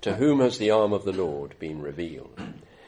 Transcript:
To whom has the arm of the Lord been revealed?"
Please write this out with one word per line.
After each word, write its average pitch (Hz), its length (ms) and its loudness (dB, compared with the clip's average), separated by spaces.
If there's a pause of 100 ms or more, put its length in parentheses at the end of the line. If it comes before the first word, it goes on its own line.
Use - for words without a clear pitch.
To 98 140 -2
whom 139 240 4
has 127 180 2
the 107 140 4
arm 107 220 4
of 95 100 -2
the 98 80 -2
Lord 73 480 -4
been 78 220 -8
revealed?" 73 580 -10 (480)